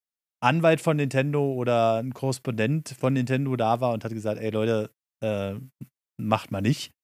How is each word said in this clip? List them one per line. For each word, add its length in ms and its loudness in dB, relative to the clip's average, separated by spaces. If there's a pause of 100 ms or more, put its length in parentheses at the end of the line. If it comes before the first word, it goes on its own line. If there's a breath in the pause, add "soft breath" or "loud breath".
(420)
Anwalt 380 4
von 160 2
Nintendo 580 0
oder 440 2
ein 160 -6
Korrespondent 840 -2
von 140 2
Nintendo 460 0
da 240 2
war 100 0
und 140 -4
hat 80 -8
gesagt, 260 -4
„Ey 100 -4
Leute, 420 0 (300)
äh, 340 -2 (640)
macht 340 -2
mal 100 -4
nicht. 320 -2 (100)